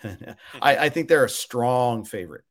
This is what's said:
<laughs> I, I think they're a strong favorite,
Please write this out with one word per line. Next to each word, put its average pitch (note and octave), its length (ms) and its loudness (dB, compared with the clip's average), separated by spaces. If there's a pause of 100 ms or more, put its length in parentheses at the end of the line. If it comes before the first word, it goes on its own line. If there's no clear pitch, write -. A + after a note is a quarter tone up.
<laughs> - 360 -14 (240)
I, C#3+ 240 4
I D3 40 2
think D#3+ 180 -2
they're D3+ 180 6
a - 40 -2
strong B2 720 0
favorite, F2 480 -12